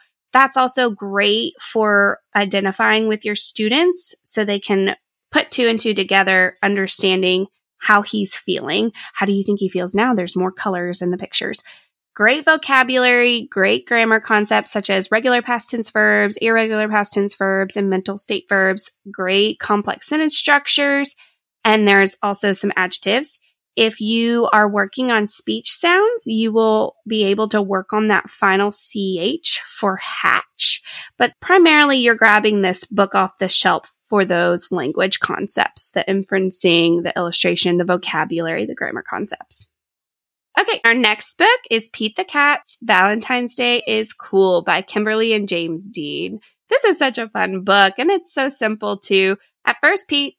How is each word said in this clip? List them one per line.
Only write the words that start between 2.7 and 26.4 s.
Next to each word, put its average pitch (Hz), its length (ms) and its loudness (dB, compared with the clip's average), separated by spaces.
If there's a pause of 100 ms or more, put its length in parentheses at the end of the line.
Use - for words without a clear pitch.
with 214 160 -2
your 208 100 -4
students 285 880 -2
so - 220 -4
they 202 160 -2
can 196 340 0 (380)
put - 180 0
two 247 160 0
and 226 140 0
two 220 120 -2
together, 190 680 2
understanding 190 880 0 (300)
how 208 240 2
he's 202 340 -4
feeling. 185 560 -4 (220)
How 196 120 -4
do 202 60 2
you 196 100 0
think 208 160 -2
he 190 100 -2
feels 185 260 -4
now? 240 200 2
There's 180 220 -4
more 185 160 -2
colors 180 500 -6
in 180 80 -2
the 180 80 -2
pictures. - 460 -6 (500)
Great 262 300 2
vocabulary, 247 1040 2
great 202 360 0
grammar 226 340 2
concepts 208 500 0
such 202 200 -4
as 190 200 -2
regular 240 300 2
past 240 300 -4
tense 226 200 -6
verbs, 208 460 2
irregular 220 500 0
past 208 280 -2
tense 202 200 0
verbs, 196 400 -2
and 202 140 0
mental 190 300 -2
state - 320 -6
verbs. 190 400 0 (200)
Great 196 480 0
complex - 500 -2
sentence 311 280 0
structures. 285 800 0 (480)
And 214 240 4
there's 196 340 4
also 202 300 -2
some 202 240 -2
adjectives. 196 640 -4 (380)
If 220 260 -2
you 233 500 0
are 214 160 4
working 202 420 -2
on 214 160 0
speech - 460 -4
sounds, 415 540 2
you 220 260 0